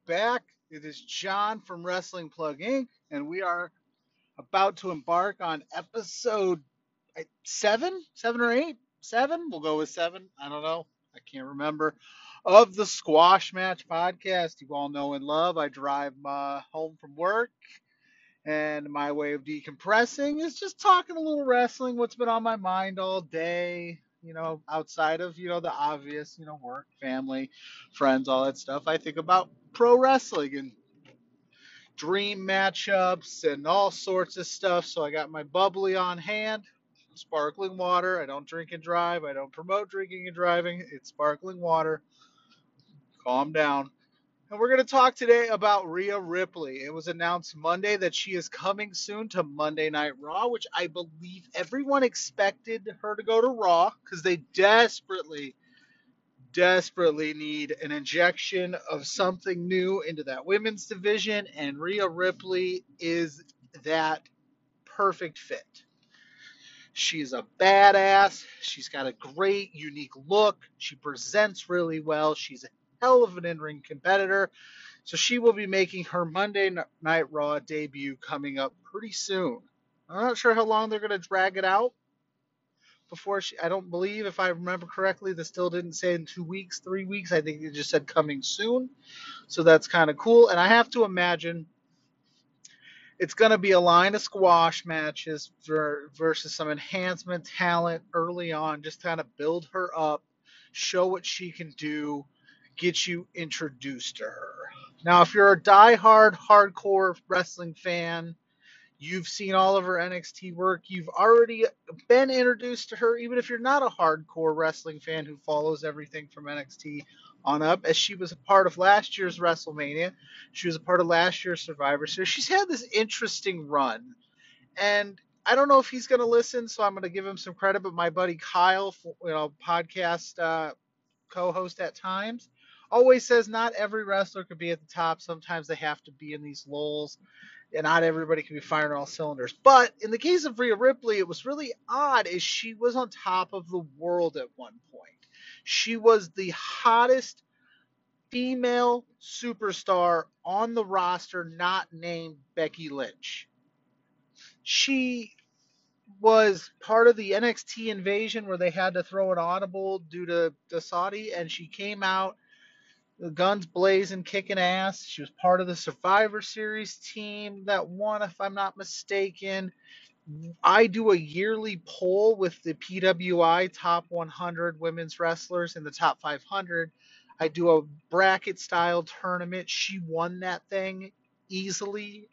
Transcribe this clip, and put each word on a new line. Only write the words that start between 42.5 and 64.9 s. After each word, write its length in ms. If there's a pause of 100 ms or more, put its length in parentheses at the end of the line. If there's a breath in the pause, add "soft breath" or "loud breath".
Calm 280
down. 360 (640)
And 80
we're 100
gonna 140
talk 320
today 320
about 420
Rhea 300
Ripley. 640
It 100
was 140
announced 480
Monday 440
that 180
she 160
is 160
coming 460
soon 340
to 160
Monday 460
Night 280
Raw, 300
which 260
I 140
believe 680
everyone 480
expected 840 (120)
her 140
to 80
go 180
to 60
Raw 460 (120)
'cause 200
they 140
desperately, 1160 (960 soft breath)
desperately 800
need 480
an 120
injection 840 (160)
of 160
something 600
new 320
into 240
that 200
women's 420
division, 680
and 240
Rhea 300
Ripley 760 (140)
is 460 (400)
that 440 (560)
perfect 540